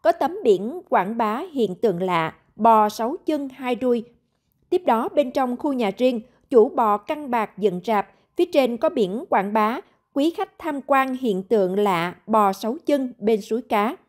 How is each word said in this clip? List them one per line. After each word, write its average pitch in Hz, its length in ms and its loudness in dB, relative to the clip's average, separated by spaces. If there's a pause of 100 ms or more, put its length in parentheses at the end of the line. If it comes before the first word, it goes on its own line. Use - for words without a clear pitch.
có 330 100 4
tấm 339 320 -4
biển 226 440 2
quảng 214 280 0
bá 226 260 -2 (100)
hiện 220 220 -2
tượng 180 280 -2
lạ, 175 320 -2 (220)
bò 220 320 4
sáu 240 280 -6 (100)
chân 285 220 -4
hai 262 260 -6
đuôi. 240 300 0 (680)
Tiếp 370 160 0
đó, 233 280 0
bên 285 160 2
trong 254 260 -2
khu 294 160 -4
nhà 240 240 0
riêng, 247 240 0 (300)
chủ 233 180 8
bò 214 280 2
căng 294 340 -8
bạt 226 280 -2
dựng 185 260 0
rạp, 214 240 0 (280)
phía 349 160 2
trên 254 240 2
có 320 120 -2
biển 233 420 -2
quảng 202 220 0
bá, 220 280 0 (340)
"Quý 294 220 2
khách - 220 -8
tham 285 280 -6
quan 269 300 2
hiện 220 260 -2
tượng 190 360 0
lạ, 180 360 0 (120)
bò 208 260 2
sáu 226 240 -6 (100)
chân 269 320 0
bên 214 220 0
suối 220 220 -4
cá." 226 340 -2 (120)